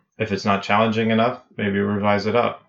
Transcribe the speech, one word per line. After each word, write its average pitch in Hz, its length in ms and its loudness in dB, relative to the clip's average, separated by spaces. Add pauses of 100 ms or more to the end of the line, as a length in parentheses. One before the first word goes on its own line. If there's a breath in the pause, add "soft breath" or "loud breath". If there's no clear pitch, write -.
(180)
If 107 140 -4
it's 98 140 -4
not 98 180 0
challenging 110 480 2
enough, 117 300 0 (160)
maybe 101 220 -2
revise 101 480 0
it 104 80 -2
up. - 340 0